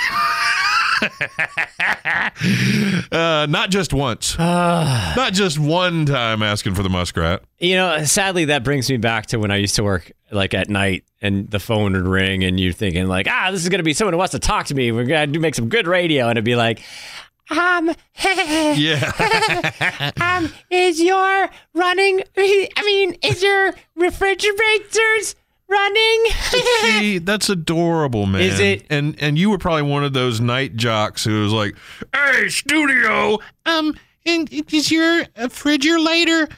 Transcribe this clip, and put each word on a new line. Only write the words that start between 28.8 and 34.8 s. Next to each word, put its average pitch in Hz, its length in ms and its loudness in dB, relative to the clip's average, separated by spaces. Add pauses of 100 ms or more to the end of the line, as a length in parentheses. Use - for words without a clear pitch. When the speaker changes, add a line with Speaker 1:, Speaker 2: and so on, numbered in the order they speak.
Speaker 1:
And, 147 320 -2
and 147 160 0
you 190 120 2
were 202 80 2
probably 160 260 0
one 143 200 0
of 139 100 -2
those 127 280 0
night 123 340 -2
jocks 110 480 0
who 107 200 0
was 104 100 0
like, 107 220 -2 (380)
"Hey, 262 360 0
studio, 226 880 0 (260)
um, 311 300 0 (300)
and 330 240 0 (240)
is 302 180 0